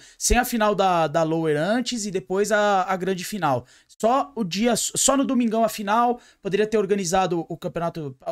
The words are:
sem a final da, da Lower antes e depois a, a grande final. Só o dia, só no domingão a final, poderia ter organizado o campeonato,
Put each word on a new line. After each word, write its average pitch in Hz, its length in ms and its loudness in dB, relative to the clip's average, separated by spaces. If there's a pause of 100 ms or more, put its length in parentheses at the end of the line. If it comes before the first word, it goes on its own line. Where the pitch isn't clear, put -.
(180)
sem - 180 2
a 240 80 2
final 214 300 0
da, 180 320 2
da 160 160 0
Lower 160 340 0
antes 220 480 -2
e 208 60 -4
depois 185 420 -2
a, 208 300 4
a 190 140 -2
grande 185 280 -4
final. 147 400 -2 (360)
Só 269 360 0
o 226 80 -2
dia, 202 320 0
só - 400 0
no 269 80 2
domingão 226 400 2
a 214 40 2
final, 233 520 0 (220)
poderia 196 240 0
ter 220 120 -2
organizado 185 720 0
o 170 80 -8
campeonato, 165 580 -6 (180)